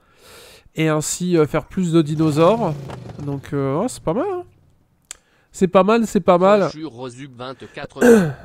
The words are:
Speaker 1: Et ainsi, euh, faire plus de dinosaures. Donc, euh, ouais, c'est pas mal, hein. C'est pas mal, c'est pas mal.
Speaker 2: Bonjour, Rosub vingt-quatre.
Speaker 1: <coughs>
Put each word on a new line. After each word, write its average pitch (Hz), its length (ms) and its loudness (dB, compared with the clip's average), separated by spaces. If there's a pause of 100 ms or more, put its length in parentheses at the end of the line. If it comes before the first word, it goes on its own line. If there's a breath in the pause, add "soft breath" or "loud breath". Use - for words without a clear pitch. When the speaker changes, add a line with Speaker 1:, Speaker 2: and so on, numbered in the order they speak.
(760 soft breath)
Speaker 1:
Et 160 140 0
ainsi, 160 480 -2
euh, 151 100 4
faire 147 200 -4
plus 180 260 -4
de 165 80 4
dinosaures. 160 720 2 (500)
Donc, 143 300 -10
euh, 139 260 -2
ouais, 226 100 -2
c'est - 140 -14
pas 165 120 -4
mal, 285 180 -4
hein. 359 120 -8 (1080 loud breath)
C'est 185 160 0
pas 185 140 4
mal, 220 240 2
c'est 208 140 -2
pas 180 180 4
mal. 190 340 4
Speaker 2:
Bonjour, 151 220 -14
Rosub 127 420 -14
vingt-quatre. 131 640 -14
Speaker 1:
<coughs> 214 320 6 (120 loud breath)